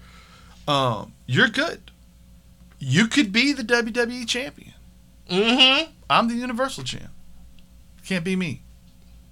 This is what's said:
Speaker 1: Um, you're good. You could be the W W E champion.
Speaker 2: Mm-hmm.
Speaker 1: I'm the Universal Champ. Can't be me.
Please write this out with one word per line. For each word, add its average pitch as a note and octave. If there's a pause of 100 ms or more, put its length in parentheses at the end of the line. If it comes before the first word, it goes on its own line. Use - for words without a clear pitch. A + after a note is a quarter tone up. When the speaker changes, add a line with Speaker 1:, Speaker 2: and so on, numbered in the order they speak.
(680)
Speaker 1:
Um, C3 (140)
you're F3+
good. - (880)
You C#3
could A3+
be B3+
the C4+
W A#3
W A#3+
E B3
champion. - (560)
Speaker 2:
Mm-hmm. C4 (200)
Speaker 1:
I'm G3+
the A#3
Universal B3
Champ. - (920)
Can't F3+
be F#3+
me. F3 (680)